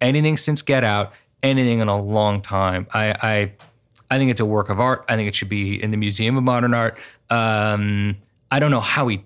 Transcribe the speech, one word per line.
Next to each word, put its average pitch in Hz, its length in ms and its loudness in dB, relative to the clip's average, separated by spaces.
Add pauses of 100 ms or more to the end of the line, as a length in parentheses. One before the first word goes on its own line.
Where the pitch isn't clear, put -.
anything 147 340 2
since 147 260 -2
Get 135 220 2
Out, 104 300 0 (300)
anything 131 360 2
in 110 80 2
a 101 140 0
long 104 400 0
time. 95 520 -2
I, 107 180 0 (100)
I, 104 300 0 (600)
I 127 60 2
think 135 140 2
it's 117 100 0
a 113 40 2
work 107 240 0
of 101 100 -2
art. 127 280 0
I 117 80 0
think 107 140 -2
it 101 60 -8
should 104 120 -6
be 101 340 -4
in 107 100 -2
the 107 60 -2
Museum 107 380 0
of 131 80 0
Modern 123 300 0
Art. 117 260 -2 (300)
Um, 104 880 0 (340)
I 135 80 2
don't 147 120 2
know 127 100 2
how 131 260 -2
he 107 180 -2